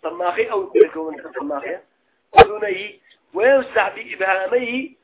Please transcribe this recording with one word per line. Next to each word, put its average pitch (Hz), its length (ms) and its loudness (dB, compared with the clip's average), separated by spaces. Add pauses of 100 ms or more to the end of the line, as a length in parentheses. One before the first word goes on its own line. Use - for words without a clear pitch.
صماخي 175 480 -4
أو 190 240 -4
يكون 160 640 0
صماخي، 147 380 -8 (640)
أذنيه، 208 600 2 (340)
ويمسح 220 640 2
بإبهاميه 220 920 -4 (140)